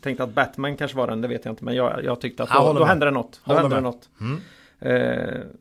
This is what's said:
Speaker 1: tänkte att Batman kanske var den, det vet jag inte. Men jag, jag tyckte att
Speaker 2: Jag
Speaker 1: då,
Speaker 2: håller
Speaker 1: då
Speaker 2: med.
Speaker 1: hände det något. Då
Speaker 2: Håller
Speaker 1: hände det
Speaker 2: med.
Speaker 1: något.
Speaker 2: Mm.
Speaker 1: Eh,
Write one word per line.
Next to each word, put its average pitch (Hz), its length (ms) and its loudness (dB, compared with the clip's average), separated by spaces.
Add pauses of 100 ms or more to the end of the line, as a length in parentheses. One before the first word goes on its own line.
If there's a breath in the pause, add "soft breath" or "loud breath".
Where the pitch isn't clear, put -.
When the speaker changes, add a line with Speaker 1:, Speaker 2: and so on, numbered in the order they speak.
Speaker 1:
tänkte 131 220 -4
att 113 100 -6
Batman 143 440 -2
kanske 131 200 -6
var 123 100 0
den, 113 140 -4
det 123 60 -2
vet 120 180 -6
jag 113 60 -6
inte. 113 120 -12
Men 120 120 -4
jag, 123 280 0
jag 123 180 -4
tyckte 120 220 -6
att - 60 -4
Speaker 2:
Jag 139 120 6
Speaker 1:
då, 143 40 6
Speaker 2:
håller 151 140 4
Speaker 1:
då 156 60 6
Speaker 2:
med. 151 40 6
Speaker 1:
hände 151 160 4
det 143 60 4
något. - 340 -6
Då 147 80 -2
Speaker 2:
Håller 160 80 6
Speaker 1:
hände 135 140 2
det 135 60 2
Speaker 2:
med. 123 120 -2
Speaker 1:
något. - 160 -20 (720 loud breath)
Speaker 2:
Mm. 123 380 0 (100)
Speaker 1:
Eh, - 120 -8 (200)